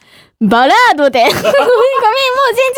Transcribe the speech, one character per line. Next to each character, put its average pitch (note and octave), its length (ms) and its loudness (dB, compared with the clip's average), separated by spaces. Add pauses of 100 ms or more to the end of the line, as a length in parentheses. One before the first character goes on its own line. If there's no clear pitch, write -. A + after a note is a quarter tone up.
(400)
バ A#3 280 2
ラ F4 60 2 (180)
ー D#4 40 -2
ド C#4+ 140 0
で。 A#3+ 160 0
<laughs> - 0 -
ご - 0 -
め F4+ 60 0
ん、 - 20 -4
も E4+ 80 -8
う - 20 -8 (1080)
全 B4+ 240 -2